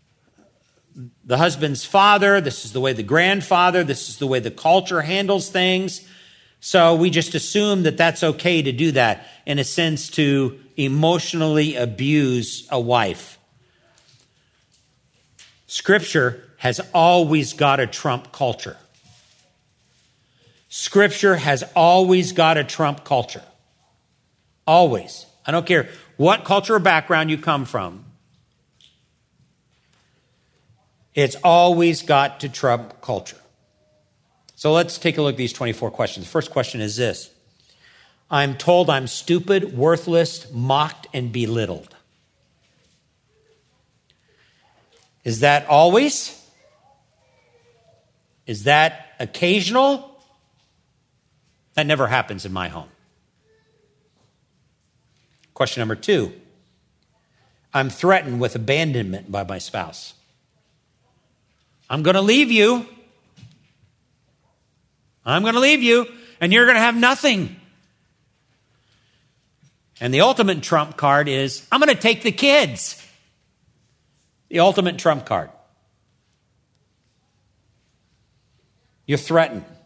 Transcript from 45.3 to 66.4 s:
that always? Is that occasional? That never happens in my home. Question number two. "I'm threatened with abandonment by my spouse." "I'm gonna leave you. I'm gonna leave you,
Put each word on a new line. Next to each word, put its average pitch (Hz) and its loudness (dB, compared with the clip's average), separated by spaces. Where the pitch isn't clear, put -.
that 143 4
always? 175 2
Is 104 -10
that 151 2
occasional? 208 0
That 151 -2
never 143 0
happens 110 -4
in 95 -12
my 92 -6
home. 78 -16
Question 127 -4
number 110 -4
two. 131 -2
"I'm 135 -2
threatened 151 0
with 123 -4
abandonment 117 -4
by 101 -4
my 92 -10
spouse." - -12
"I'm 151 -4
gonna 185 2
leave 233 4
you. 233 2
I'm 147 0
gonna 226 0
leave 277 4
you, 240 2